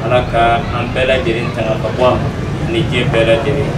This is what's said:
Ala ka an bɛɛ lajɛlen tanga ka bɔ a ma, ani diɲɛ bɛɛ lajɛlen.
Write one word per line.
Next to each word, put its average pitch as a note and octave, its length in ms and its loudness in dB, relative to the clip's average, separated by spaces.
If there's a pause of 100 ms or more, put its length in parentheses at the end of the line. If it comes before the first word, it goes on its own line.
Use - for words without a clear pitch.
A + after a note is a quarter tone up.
Ala B2 240 2
ka A#2 320 2 (160)
an - 160 -4
bɛɛ B2+ 160 0
lajɛlen A#2 480 0
tanga A2+ 240 -2
ka A2 160 -2
bɔ - 80 2
a B2 80 4
ma, A2 160 -2 (400)
ani A2+ 240 0
diɲɛ B2 160 0
bɛɛ A2+ 160 2
lajɛlen. C#3+ 540 2